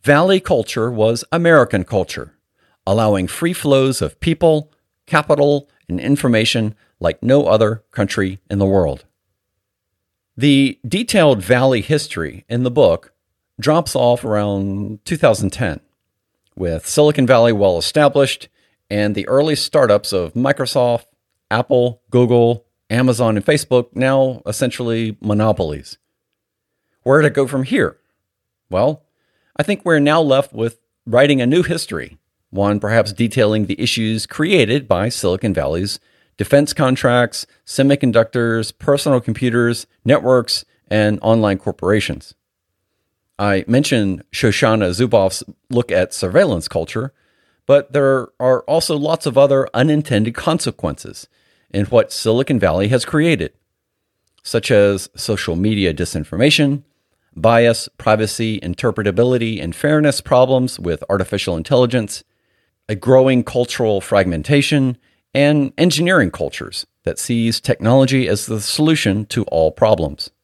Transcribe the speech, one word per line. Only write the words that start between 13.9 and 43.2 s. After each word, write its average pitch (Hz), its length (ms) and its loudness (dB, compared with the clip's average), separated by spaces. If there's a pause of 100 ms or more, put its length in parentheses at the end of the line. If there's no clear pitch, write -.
off 120 280 2
around 101 800 -4
two 165 120 -6
thousand 107 340 0
ten, 85 300 -6 (760)
with 85 320 -6
Silicon 147 400 2
Valley 117 260 4
well 98 260 2
established 139 680 0 (400)
and 104 280 -2
the 101 100 -6
early 147 300 0
startups 113 560 0
of 85 220 -4
Microsoft, 123 720 -2 (440)
Apple, 123 500 0 (100)
Google, 120 540 2 (260)
Amazon, 117 460 0
and 101 80 -4
Facebook 127 500 0
now 131 520 0
essentially 113 760 -4
monopolies. 104 760 -2 (1040)
Where 139 180 4
to 143 80 2
go 143 180 0
from 131 180 -4
here? 165 340 -2 (720)
Well, 123 320 -2 (560)
I 151 40 -2
think 202 220 -4
we're 165 140 2
now 151 240 4
left 139 320 0
with 113 240 -6 (260)
writing 131 380 2
a 120 40 0
new 160 160 2
history, 123 540 -6 (320)
one 101 320 -2
perhaps 110 320 0
detailing 107 540 0
the 92 120 -6
issues 110 460 -4
created 143 640 0
by 101 220 0
Silicon 95 420 -2
Valley's 80 480 -4 (380)
defense 143 340 2
contracts, 127 760 0 (200)
semiconductors, 117 1120 0
personal 143 420 0
computers, 117 640 -2 (160)
networks, 127 600 0 (220)
and 107 340 0
online 107 380 2
corporations. 98 760 -4 (1040)